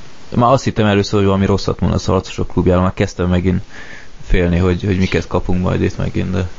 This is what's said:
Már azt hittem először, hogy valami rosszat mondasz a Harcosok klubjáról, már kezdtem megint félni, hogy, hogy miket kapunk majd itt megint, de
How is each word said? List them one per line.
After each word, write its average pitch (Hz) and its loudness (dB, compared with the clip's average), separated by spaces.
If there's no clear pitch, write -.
Már 120 4
azt 135 2
hittem 110 0
először, 101 2
hogy 98 4
valami 98 2
rosszat 95 0
mondasz 87 0
a 92 2
Harcosok - -2
klubjáról, 90 2
már 92 0
kezdtem 92 -2
megint 90 2
félni, 87 2
hogy, 90 2
hogy 98 0
miket 92 0
kapunk 90 0
majd 92 0
itt 92 -2
megint, 92 -4
de 92 -2